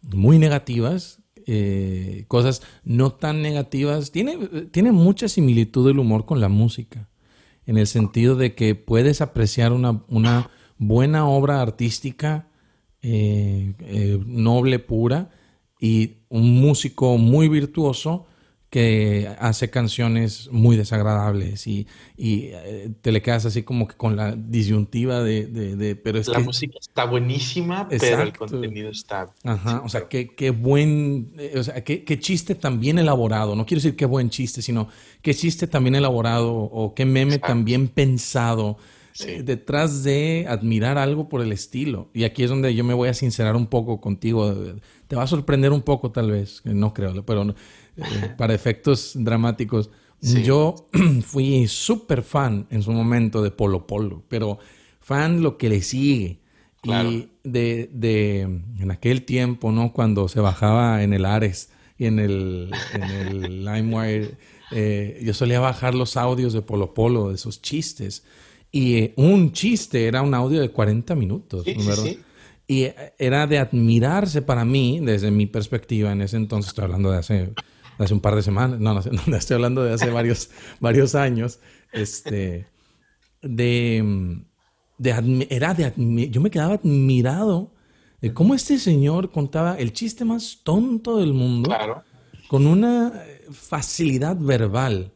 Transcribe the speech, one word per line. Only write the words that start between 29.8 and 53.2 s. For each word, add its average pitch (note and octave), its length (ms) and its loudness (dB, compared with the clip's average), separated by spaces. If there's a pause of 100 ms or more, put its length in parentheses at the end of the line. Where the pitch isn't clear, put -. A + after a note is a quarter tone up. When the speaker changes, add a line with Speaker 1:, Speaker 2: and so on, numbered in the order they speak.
Speaker 1:
o A#2 40 -8
sea, A2 120 -4
Speaker 2:
súper - 80 -14
Speaker 1:
qué, B2 260 -8
qué C3+ 160 -2
buen, C#3+ 880 0
eh, C#3+ 180 -12
o B2+ 60 -2
sea, B2+ 220 -8
qué, - 180 -4
qué D3 160 -2
chiste F3+ 380 -4
tan B2+ 240 -2
bien D3 180 2
elaborado. A2+ 560 2
No A2 100 -2
quiero E3 160 0
decir C#3+ 140 0
qué C#3+ 120 -2
buen B2+ 220 0
chiste, A#2+ 320 -6
sino A2+ 280 -4 (340)
qué D3 120 0
chiste E3 340 -2
tan C3+ 160 0
bien B2+ 100 2
elaborado A#2 580 0
o A2 440 -4
qué C3+ 80 0
meme C3 320 2
Speaker 2:
Exacto. - 100 -4
Speaker 1:
tan A#2 180 0
bien B2+ 220 0
pensado, A#2 920 0 (340)
Speaker 2:
Sí. - 160 -14
Speaker 1:
eh, E3+ 160 -10
detrás C#3 580 -2
de D3+ 460 0
admirar A2+ 500 0
algo D3 300 -2
por B2+ 140 -4
el A2 100 -2
estilo. B2+ 600 -6
Y A2+ 120 -2
aquí A#2+ 180 -2
es B2 80 0
donde C3+ 240 0
yo A#2 80 0
me A#2+ 120 0
voy B2 140 0
a B2 60 0
sincerar A2+ 400 0
un A#2 140 0
poco A2+ 320 -2
contigo. G#2 520 -2 (540)
Te - 80 -8
va A#2+ 80 0
a C3 60 -2
sorprender C#3 420 2
un C#3+ 120 2
poco, C3+ 280 0
tal A2 220 0
vez, G2+ 280 -4
que A#2 100 -8
no G#2 220 0
creo, F#2+ 320 -6
pero, G#2 200 0
eh, G2+ 100 -2 (420)
Speaker 2:
<laughs> G#2+ 400 -6
Speaker 1:
para A2+ 180 0
efectos A#2 600 -2
dramáticos. A2+ 760 0 (320)
Speaker 2:
Sí. B2 220 2
Speaker 1:
Yo D3+ 500 2
<clears throat> D#3+ 300 4
fui C3+ 460 2
súper F#3 560 -2
fan A#2+ 460 -2
en G#2+ 120 0
su G#2+ 80 -2
momento A2+ 500 2